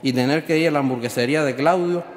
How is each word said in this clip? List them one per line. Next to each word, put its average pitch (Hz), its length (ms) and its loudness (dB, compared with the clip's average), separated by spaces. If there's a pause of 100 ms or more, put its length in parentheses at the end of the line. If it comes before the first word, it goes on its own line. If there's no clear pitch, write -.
y 131 100 -2
tener 135 320 0
que 160 140 0
ir 165 100 2
a 156 40 0
la 147 80 2
hamburguesería 127 640 0
de 131 120 0
Claudio 175 460 0 (140)